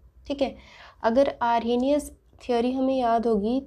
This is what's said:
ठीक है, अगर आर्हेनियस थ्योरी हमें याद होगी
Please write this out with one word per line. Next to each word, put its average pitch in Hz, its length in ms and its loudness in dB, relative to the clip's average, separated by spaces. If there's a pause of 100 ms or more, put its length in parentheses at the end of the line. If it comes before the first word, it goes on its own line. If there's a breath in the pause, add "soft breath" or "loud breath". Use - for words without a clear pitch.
(260)
ठीक 277 160 -4
है, 233 120 -4 (480 loud breath)
अगर 247 300 2 (100)
आर्हेनियस 240 680 0 (320)
थ्योरी 247 300 0
हमें 262 240 0
याद 233 300 0
होगी 226 400 0